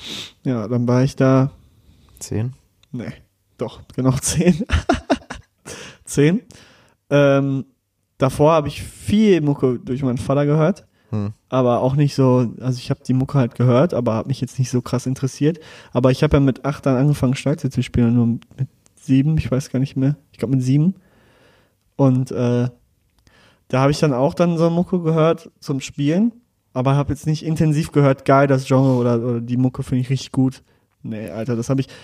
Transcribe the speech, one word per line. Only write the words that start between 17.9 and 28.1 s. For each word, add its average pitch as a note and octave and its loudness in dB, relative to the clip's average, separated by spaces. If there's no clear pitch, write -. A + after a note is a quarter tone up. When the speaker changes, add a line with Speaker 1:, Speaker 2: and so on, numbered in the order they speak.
Speaker 1:
nur A#2+ 4
mit - -6
sieben, C#3 2
ich A#2 -4
weiß B2+ -4
gar C3 -4
nicht C3+ -4
mehr, C3+ 0
ich - -20
glaub - -6
mit C3 0
sieben. D3 2
Und, C3 0
äh, B2 0
da E3 0
hab C#3 4
ich D3 -2
dann D3+ 0
auch C#3 0
dann E3+ 0
so E3 2
Mucke F3 -2
gehört D#3+ 0
zum C3+ -6
Spielen, E3+ 0
aber C3+ 0
hab C#3+ 0
jetzt C#3 -8
nicht D#3 -2
intensiv D#3 0
gehört, C#3 2